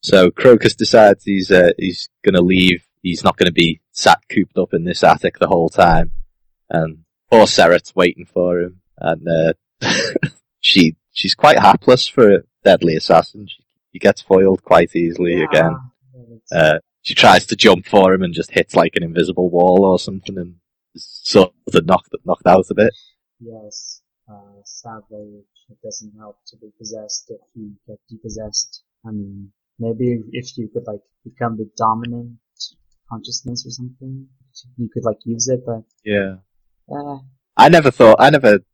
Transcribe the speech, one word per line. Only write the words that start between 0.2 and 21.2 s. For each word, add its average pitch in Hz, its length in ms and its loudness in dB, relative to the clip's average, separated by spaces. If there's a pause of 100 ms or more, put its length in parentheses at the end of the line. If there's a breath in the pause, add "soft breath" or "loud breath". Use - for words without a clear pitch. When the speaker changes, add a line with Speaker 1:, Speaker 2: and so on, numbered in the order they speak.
Speaker 1:
Crocus - 440 2
decides 107 480 4
he's, 98 280 -4
uh, 90 260 4
he's 90 320 -10 (140)
gonna 92 180 0
leave. 92 440 0 (160)
He's 87 220 -8
not 92 140 0
gonna 90 140 0
be 82 300 -2 (100)
sat - 280 2 (100)
cooped - 280 -4
up 90 160 -4
in - 100 -4
this 87 200 -6
attic 85 360 0
the 87 80 0
whole 85 220 -2
time. 85 420 2 (580)
And 80 340 -6 (260)
poor 110 160 6
Serret's 87 500 0
waiting 87 300 -2
for 90 360 -4
him. 90 200 -12 (160)
And, 82 300 -6
uh, 82 260 0 (280)
<laughs> - 480 -6 (300)
she, 80 360 2 (160)
she's - 240 -8
quite - 240 4
hapless - 480 2
for 110 240 4
a 92 120 2 (200)
deadly 85 320 2
assassin. 90 520 0
She, - 160 -20 (300)
she - 60 -20
gets - 220 -2
foiled 95 420 0
quite 85 320 2
easily 85 440 -4
Speaker 2:
Yeah, 78 60 -2
Speaker 1:
again. 82 320 0 (580)
Speaker 2:
it's - 160 -20
Speaker 1:
Uh, - 280 0 (220)
she - 140 -10
tries 101 320 4
to 113 80 -8
jump 95 300 2
for 95 280 2
him 92 100 -2
and 87 100 -8
just 82 180 -8
hits, - 240 -4
like, 85 200 0
an 85 80 -6
invisible 87 460 -4
wall 90 360 2
or 92 140 0
something 95 380 -14
and 87 180 -16 (400)
is - 280 -20